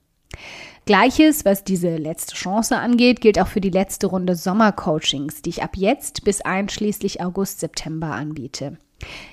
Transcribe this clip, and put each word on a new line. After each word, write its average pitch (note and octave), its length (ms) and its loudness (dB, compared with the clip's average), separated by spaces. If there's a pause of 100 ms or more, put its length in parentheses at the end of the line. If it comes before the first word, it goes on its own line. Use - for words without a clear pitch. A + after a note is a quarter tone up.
(880)
Gleiches, B3+ 580 6
was G3 180 2
diese F3 360 -2
letzte D#3 360 -8
Chance G#3+ 440 -2
angeht, A#3+ 420 4
gilt G#3 180 6
auch F#3+ 80 4
für - 140 -2
die F#3+ 100 0
letzte F#3+ 380 0
Runde F3+ 260 0
Sommercoachings, E3 1080 0
die F3 80 -6
ich - 120 -8
ab - 140 -6
jetzt G3 480 -2
bis G3 160 0
einschließlich G3 800 -4
August, F#3+ 380 -4
September D#3+ 480 -6
anbiete. D3 680 -8 (560)